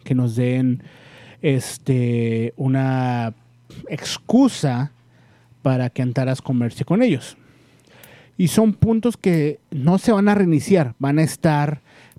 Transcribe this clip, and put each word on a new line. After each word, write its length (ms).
Que 120
nos 200
den, 480
este, 1160
una 760
excusa 1040
para 280
que 120
Antaras 400
comercie 440
con 180
ellos. 340
Y 100
son 260
puntos 440
que 420
no 280
se 160
van 160
a 60
reiniciar, 600
van 220
a 40
estar 580